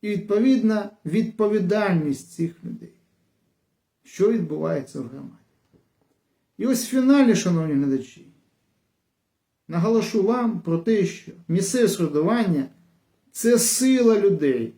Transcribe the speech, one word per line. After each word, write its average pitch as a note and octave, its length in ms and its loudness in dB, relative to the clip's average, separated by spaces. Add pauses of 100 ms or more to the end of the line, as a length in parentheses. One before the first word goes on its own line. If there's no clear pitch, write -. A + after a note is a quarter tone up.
І, G#3 80 -8
відповідна G#3+ 800 0 (160)
відповідальність G3 1300 -2
цих - 340 -8
людей. - 280 -14 (1080)
Що G3+ 280 0
відбувається D#3 680 -4
в - 20 -10
громаді. C3+ 300 -16 (1200)
І G#3 80 -6
ось B3 200 -2
в - 20 -12
фіналі, C4 480 4
шановні E3 380 0
глядачі, C#3 540 -4 (1400)
наголошу G3+ 560 0
вам A3+ 360 0
про E3 180 -2
те, G3+ 280 0
що - 260 -10 (160)
місцеве G3 400 0
самоврядування — E3 840 0 (600)
це A#3 280 2
сила B3 600 2
людей. D3 580 0